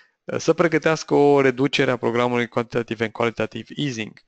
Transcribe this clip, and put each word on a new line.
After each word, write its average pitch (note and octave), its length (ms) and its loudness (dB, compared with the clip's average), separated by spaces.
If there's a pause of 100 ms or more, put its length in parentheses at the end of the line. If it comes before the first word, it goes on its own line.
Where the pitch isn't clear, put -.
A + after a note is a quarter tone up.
(360)
Să - 160 0
pregătească D#3+ 640 0
o C#3+ 260 6
reducere C3+ 500 2
a B2 60 0
programului A#2+ 520 0
Quantitative A#2 560 -4
and G#2+ 80 -6
Qualitative A2+ 640 -4
Easing, A#2+ 520 -8